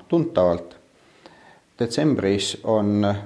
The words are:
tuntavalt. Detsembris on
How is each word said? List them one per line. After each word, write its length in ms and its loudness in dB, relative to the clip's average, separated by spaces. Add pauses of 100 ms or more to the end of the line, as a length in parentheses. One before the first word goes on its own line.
tuntavalt. 680 0 (1000)
Detsembris 840 0
on 500 2 (120)